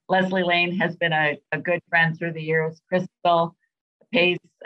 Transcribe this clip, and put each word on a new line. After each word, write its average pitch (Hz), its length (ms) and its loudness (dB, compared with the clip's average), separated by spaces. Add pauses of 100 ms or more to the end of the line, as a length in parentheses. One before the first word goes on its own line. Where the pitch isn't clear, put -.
Leslie 185 360 0
Lane 175 340 0
has 170 180 -2
been 170 160 0
a, 151 240 0 (140)
a 151 80 -4
good 175 300 -2
friend 165 280 2
through 170 160 -6
the 160 100 -10
years. 160 460 -2
Crystal 175 680 0 (560)
Pace, 175 260 2 (280)